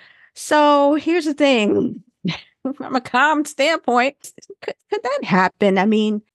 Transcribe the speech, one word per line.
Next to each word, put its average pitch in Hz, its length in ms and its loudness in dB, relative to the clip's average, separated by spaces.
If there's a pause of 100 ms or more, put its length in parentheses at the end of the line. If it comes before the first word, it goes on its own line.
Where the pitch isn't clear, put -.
(360)
So 294 600 2
here's 311 300 -2
the 302 80 -2
thing. 254 680 0 (240)
<laughs> - 520 -8
From 269 180 -8
a 254 60 -2
common 294 420 0
standpoint, 277 720 -2 (460)
could, - 140 -8 (140)
could 427 140 -6
that 539 200 -4
happen? 190 540 0
I 190 80 2
mean, 214 360 0 (140)